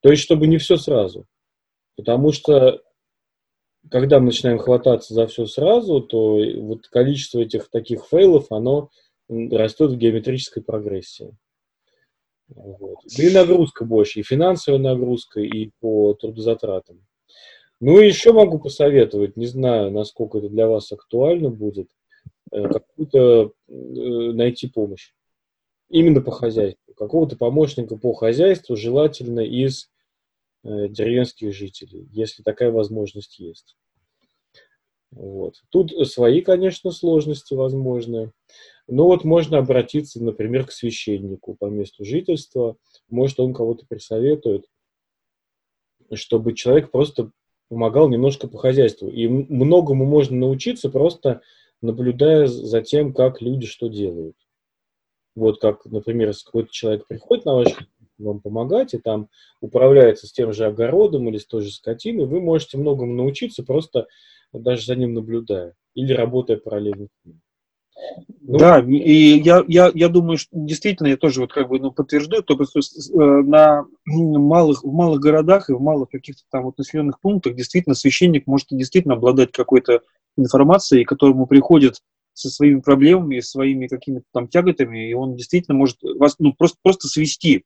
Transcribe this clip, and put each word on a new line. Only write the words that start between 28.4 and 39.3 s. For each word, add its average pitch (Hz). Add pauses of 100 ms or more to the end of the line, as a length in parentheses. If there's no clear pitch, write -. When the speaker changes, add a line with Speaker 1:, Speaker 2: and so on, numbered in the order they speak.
Speaker 1:
желательно 120
из, 131 (760)
э, 104
деревенских 110
жителей, 90
если 110
такая 117
возможность 104
есть. 85 (1400)
Вот. 95 (140)
Тут 175 (180)
свои, 123
конечно, 185
сложности 151
возможны. 127 (560)
Но 135
вот 180
можно 160